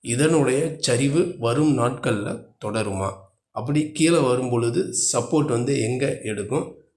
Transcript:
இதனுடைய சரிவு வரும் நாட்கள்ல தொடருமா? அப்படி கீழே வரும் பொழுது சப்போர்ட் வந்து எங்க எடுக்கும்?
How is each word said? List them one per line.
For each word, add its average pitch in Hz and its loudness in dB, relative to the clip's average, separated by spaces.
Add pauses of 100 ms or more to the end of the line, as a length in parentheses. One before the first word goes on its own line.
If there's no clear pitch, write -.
இதனுடைய 139 2 (240)
சரிவு 139 2 (220)
வரும் 131 2
நாட்கள்ல 120 -2 (340)
தொடருமா? 101 -2 (520)
அப்படி 143 0 (160)
கீழே 165 4
வரும் 123 0
பொழுது 117 0 (300)
சப்போர்ட் 135 0
வந்து 123 0 (120)
எங்க 127 -2 (260)
எடுக்கும்? 104 -4 (320)